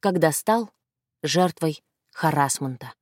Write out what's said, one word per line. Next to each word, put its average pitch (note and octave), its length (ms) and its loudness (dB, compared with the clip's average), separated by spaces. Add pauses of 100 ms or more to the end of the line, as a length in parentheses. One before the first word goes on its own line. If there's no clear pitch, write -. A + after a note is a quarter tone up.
когда F3 320 2
стал A3 380 -2 (520)
жертвой D#3+ 600 0 (280)
харассмента. C#3 920 -2